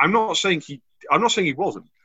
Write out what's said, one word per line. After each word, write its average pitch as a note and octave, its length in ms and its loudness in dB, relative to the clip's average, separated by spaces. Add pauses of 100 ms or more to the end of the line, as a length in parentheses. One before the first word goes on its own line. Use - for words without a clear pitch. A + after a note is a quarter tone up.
I'm D#3+ 120 2
not A3 240 0
saying F3 300 0
he, C#3+ 140 -14 (300)
I'm D3 100 4
not A3+ 120 2
saying G3 140 0
he D3 60 -2
wasn't, C3 340 -6 (180)